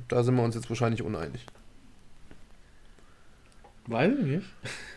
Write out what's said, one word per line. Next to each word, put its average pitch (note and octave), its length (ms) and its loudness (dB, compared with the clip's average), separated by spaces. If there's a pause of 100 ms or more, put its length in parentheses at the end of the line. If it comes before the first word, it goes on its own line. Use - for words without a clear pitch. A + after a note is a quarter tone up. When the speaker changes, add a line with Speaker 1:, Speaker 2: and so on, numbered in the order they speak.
Speaker 1:
Da B2 160 4
sind B2+ 120 6
wir A#2+ 80 6
uns A2+ 120 2
jetzt A#2 140 -6
wahrscheinlich A#2 320 2
uneinig. E2 440 -6 (2500)
Speaker 2:
Weiß B2+ 320 4
ich G#3+ 60 2
nicht. D3+ 200 0 (520)